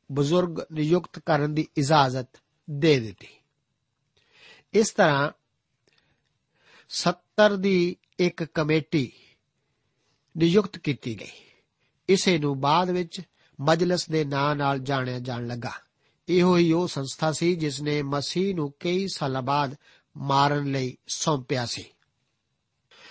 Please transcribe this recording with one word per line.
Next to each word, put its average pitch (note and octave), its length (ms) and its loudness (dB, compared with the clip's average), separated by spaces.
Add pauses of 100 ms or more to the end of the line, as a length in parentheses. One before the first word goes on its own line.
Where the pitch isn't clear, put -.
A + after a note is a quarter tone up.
(140)
ਬਜ਼ੁਰਗ D#3+ 480 0 (120)
ਨਿਯੁਕਤ D#3 460 0
ਕਰਨ D3+ 360 0
ਦੀ D#3 220 -2
ਇਜਾਜ਼ਤ C3+ 640 2 (280)
ਦੇ C#3+ 300 2
ਦਿੱਤੀ। G#2+ 280 -12 (1400)
ਇਸ G#3 180 2
ਤਰ੍ਹਾਂ D3+ 400 2 (1600)
ਸੱਤਰ - 680 0
ਦੀ F#3 400 0 (220)
ਇੱਕ F3 260 -2
ਕਮੇਟੀ D3+ 680 0 (1200)
ਨਿਯੁਕਤ E3+ 420 2
ਕੀਤੀ A#2+ 420 -6
ਗਈ। - 240 -20 (640)
ਇਸੇ F#3 300 2
ਨੂੰ C#3+ 220 -2
ਬਾਅਦ D#3+ 300 2
ਵਿੱਚ F3+ 300 -6 (400)
ਮਜਲਸ E3 480 0
ਦੇ D#3 160 0
ਨਾਂ C#3+ 320 0
ਨਾਲ C#3 220 0
ਜਾਣਿਆ B2+ 400 -4
ਜਾਣ B2 280 -8
ਲੱਗਾ। A#2 260 -8 (560)
ਇਹੋ F3+ 280 4
ਹੀ F3 160 4
ਉਹ F3 160 0
ਸੰਸਥਾ D3 440 -4
ਸੀ F3 240 0
ਜਿਸ D3 260 -4
ਨੇ D3 200 -2
ਮਸੀਹ C#3+ 520 -2
ਨੂੰ D3 260 -4
ਕਈ F3+ 280 -2
ਸਾਲਾਂ C3 340 -4
ਬਾਅਦ C#3 320 -2 (420)
ਮਾਰਨ C#3+ 480 2
ਲਈ C3+ 320 -4 (120)
ਸੌਂਪਿਆ C3 580 -2
ਸੀ। G#2 180 -10 (1300)